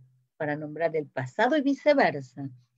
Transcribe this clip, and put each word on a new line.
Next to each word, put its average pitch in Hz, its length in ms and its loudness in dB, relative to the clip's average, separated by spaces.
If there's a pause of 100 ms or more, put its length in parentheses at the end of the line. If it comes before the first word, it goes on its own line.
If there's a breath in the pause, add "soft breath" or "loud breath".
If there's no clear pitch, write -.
(380)
para 147 180 -2
nombrar 151 400 -4
el 151 120 -2
pasado 214 500 0
y 285 40 2
viceversa. 180 880 0 (280)